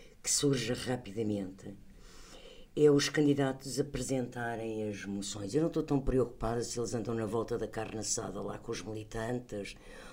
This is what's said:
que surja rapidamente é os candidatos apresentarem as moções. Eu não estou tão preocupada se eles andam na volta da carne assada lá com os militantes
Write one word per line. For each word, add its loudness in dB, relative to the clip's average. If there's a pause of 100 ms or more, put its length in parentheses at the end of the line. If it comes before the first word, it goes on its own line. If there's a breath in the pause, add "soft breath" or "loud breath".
(220 soft breath)
que -2
surja 2
rapidamente -2 (1040 soft breath)
é 10
os 6
candidatos 2
apresentarem -2
as -6
moções. -4
Eu 4
não 4
estou 0
tão 2
preocupada 2
se -6
eles -2
andam -2
na 0
volta 0
da -2
carne -4
assada -2
lá -6
com -6
os -6
militantes -6 (360 loud breath)